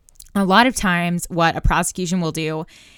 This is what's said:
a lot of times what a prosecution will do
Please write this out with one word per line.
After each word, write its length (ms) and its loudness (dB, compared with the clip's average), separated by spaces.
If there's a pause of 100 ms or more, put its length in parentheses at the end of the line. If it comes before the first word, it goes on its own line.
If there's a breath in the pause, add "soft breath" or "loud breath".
(340)
a 100 2
lot 220 6
of 100 0
times 520 -2
what 280 0
a 40 -6
prosecution 600 0
will 120 -2
do 320 -6 (340 loud breath)